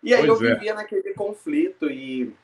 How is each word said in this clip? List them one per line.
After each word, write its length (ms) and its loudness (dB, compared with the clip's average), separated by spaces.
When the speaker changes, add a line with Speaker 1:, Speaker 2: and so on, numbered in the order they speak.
Speaker 1:
E 120 4
aí 120 6
Speaker 2:
Pois 140 6
Speaker 1:
eu 60 2
Speaker 2:
é. 80 6
Speaker 1:
vivia 200 -4
naquele 400 -6
conflito 760 -4
e 420 -6